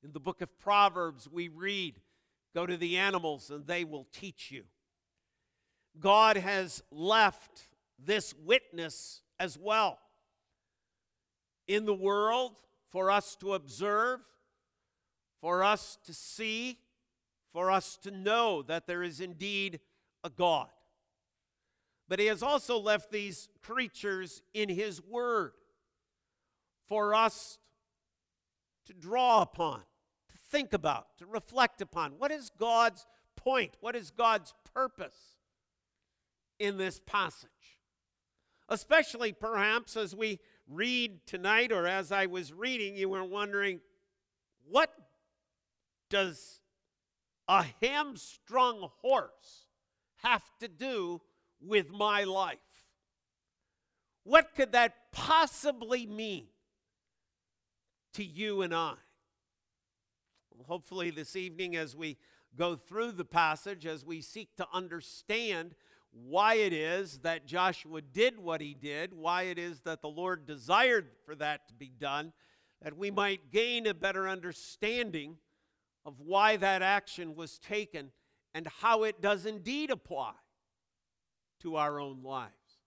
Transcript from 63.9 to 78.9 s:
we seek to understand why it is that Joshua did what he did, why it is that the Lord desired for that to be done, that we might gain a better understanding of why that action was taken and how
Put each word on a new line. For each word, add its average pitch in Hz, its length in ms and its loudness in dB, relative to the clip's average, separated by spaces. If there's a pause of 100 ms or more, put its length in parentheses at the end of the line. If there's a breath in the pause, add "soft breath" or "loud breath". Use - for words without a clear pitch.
we 165 160 -12
seek 208 360 -16
to 180 160 -8
understand 180 1000 -6 (380 soft breath)
why 165 420 2
it 208 180 4
is 160 480 -4
that 165 260 -4
Joshua 160 560 -2
did 214 340 0
what 170 240 -4
he 147 140 -10
did, 147 400 -8
why 175 300 -2
it 175 160 -6
is 170 220 -10
that 165 200 -8
the 151 60 -8
Lord 165 360 -6
desired 170 640 4 (160)
for 151 120 -16
that 147 320 -6
to 120 60 -20
be 131 140 -20
done, 143 440 -6 (500 soft breath)
that 151 140 -12
we 202 160 -4
might 196 400 -2
gain 233 340 0
a 202 80 0
better 190 340 -2
understanding 180 1080 -6 (680)
of 143 140 -16
why 196 380 4
that 190 260 2
action 185 540 -2
was 160 240 -14
taken 196 500 -8 (420)
and 160 140 0
how 220 380 4